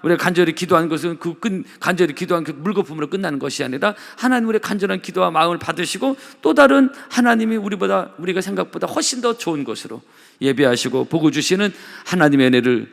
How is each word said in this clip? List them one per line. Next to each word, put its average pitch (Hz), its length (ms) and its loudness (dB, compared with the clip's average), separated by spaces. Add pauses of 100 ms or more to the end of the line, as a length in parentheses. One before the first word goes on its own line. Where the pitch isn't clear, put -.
우리가 165 200 2
간절히 175 300 2
기도한 170 340 2
것은 160 300 -4
그 156 220 -10
끝, 190 240 -4 (160)
간절히 170 340 0
기도한 170 300 -4
그 147 80 -10
물거품으로 156 580 -4
끝나는 175 300 -4
것이 139 240 -6
아니라 143 320 -2 (200)
하나님 240 340 0
우리의 220 120 0
간절한 190 400 -4
기도와 180 300 0
마음을 165 260 2
받으시고 180 580 -4 (280)
또 320 100 2
다른 277 360 6 (200)
하나님이 226 480 2
우리보다, 196 640 -2
우리가 180 220 -2
생각보다 185 440 -6
훨씬 247 360 -4
더 233 140 0
좋은 156 280 -4
것으로 113 400 -10 (360)
예비하시고 131 640 2
복을 156 260 2
주시는 185 420 0 (320)
하나님의 147 420 4
은혜를 123 460 2